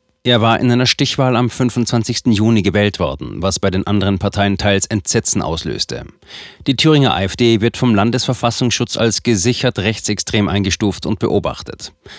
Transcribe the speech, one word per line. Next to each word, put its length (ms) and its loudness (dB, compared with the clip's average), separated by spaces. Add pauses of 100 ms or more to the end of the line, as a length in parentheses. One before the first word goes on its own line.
(240)
Er 160 4
war 200 4
in 120 2
einer 140 2
Stichwahl 500 0
am 140 2
fünfundzwanzigsten 840 0
Juni 300 4
gewählt 380 2
worden, 420 -4
was 180 -2
bei 120 0
den 160 -2
anderen 320 0
Parteien 360 0
teils 300 0
Entsetzen 560 -2
auslöste. 640 -6 (600)
Die 80 2
Thüringer 400 4
A 80 0
F 120 -4
D 240 4
wird 160 0
vom 200 2
Landesverfassungsschutz 1000 0
als 260 0
gesichert 560 0
rechtsextrem 680 -2
eingestuft 600 -2
und 100 -2
beobachtet. 760 -4 (260)